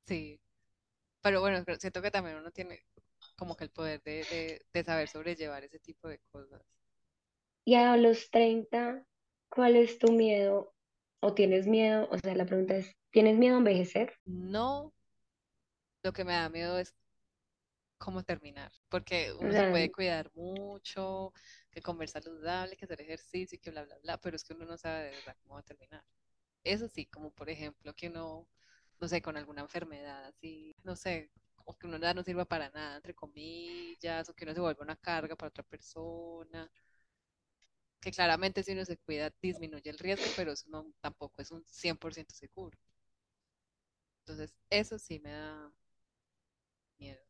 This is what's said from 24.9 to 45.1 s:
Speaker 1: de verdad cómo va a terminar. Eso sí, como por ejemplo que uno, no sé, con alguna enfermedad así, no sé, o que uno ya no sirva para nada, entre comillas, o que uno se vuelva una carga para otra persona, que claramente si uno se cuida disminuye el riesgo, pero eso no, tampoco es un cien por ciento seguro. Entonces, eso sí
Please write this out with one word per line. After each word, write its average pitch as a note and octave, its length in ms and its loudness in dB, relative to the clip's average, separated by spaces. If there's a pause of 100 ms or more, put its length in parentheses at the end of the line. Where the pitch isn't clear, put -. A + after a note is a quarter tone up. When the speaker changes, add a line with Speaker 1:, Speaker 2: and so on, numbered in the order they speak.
Speaker 1:
de C#3 80 -14
verdad C3+ 280 -18
cómo C#3 120 -20
va C#3+ 60 -16
a - 40 -20
terminar. C#3+ 400 -20 (600)
Eso G#3+ 240 -2
sí, - 180 -12
como D#3 260 -16
por D3 180 -14
ejemplo D3+ 440 -14
que F3 140 -12
uno, E3 400 -12 (520)
no E3+ 80 -8
sé, E3+ 140 -2
con D#3 160 -8
alguna D3 240 -14
enfermedad C#3+ 640 -12
así, D#3 580 -18
no F3+ 120 -10
sé, E3 340 -6 (340)
o - 140 -18
que - 80 -16
uno E3 120 -10
ya E3+ 160 0
no F3+ 100 -6
sirva F3+ 220 -4
para D3+ 240 -4
nada, D3 260 -10
entre E3+ 180 -18
comillas, E3 1120 -10
o E3+ 60 -20
que E3+ 100 -14
uno D#3 100 -10
se F3 60 -6
vuelva D#3 240 -2
una D#3 120 -10
carga D#3+ 400 -6
para D#3 140 -12
otra - 140 -16
persona, E3 1080 -14 (1300)
que F#3 100 -10
claramente F3+ 520 2
si G3 100 -6
uno F#3+ 140 -6
se F3 100 -10
cuida D3+ 340 -6 (120)
disminuye D#3 480 -8
el D3+ 80 -14
riesgo, G3 260 -4 (100)
pero E3 180 -4
eso - 180 -12
no, D#3 200 -14 (100)
tampoco C#3+ 420 -12
es - 80 -14
un E3 160 -16
cien E3 320 -4
por E3 160 -12
ciento D#3+ 200 -18
seguro. - 440 -18 (1400)
Entonces, D#3 340 -14 (160)
eso G#3 280 -2
sí D#3+ 220 -12